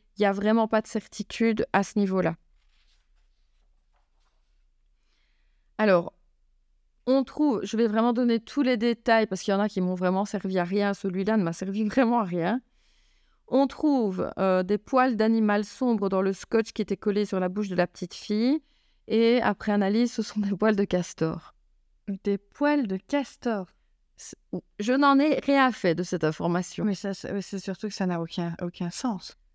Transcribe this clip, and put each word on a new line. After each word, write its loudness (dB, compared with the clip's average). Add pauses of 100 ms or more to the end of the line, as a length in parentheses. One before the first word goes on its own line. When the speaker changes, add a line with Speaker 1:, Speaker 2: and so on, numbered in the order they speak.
(160)
Speaker 1:
il 0
y 4
a 4
vraiment 2
pas 2
de -4
certitude -2
à 4
ce -4
niveau-là. 0 (3500)
Alors, 4 (920)
on 4
trouve, 0
je -6
vais 2
vraiment 2
donner 0
tous -4
les 2
détails 2
parce -6
qu'il 0
y 2
en 2
a 0
qui -6
m'ont -2
vraiment 0
servi -4
à 0
rien. 0
Celui-là -2
ne 2
m'a -2
servi -6
vraiment 2
à 0
rien. -2 (840)
On 2
trouve, 0
euh, 2
des 0
poils 2
d'animal 2
sombre 0
dans 0
le 0
scotch -2
qui -4
était -4
collé 0
sur -2
la 0
bouche -4
de -6
la 2
petite -10
fille. 0 (440)
Et 4
après -2
analyse, 2
ce -4
sont -6
des -2
poils 2
de 2
castor. -4 (720)
Speaker 2:
Des 0
poils -2
de -4
castor ? -6 (480)
Speaker 1:
C'est... -18 (440)
Je 0
n'en 6
ai 2
rien 4
fait 0
de -4
cette -4
information. -2
Speaker 2:
Mais 0
ça, -6
c'est, -8
c'est -8
surtout -8
que -12
ça -4
n'a -2
aucun, -6
aucun -8
sens. -8 (160)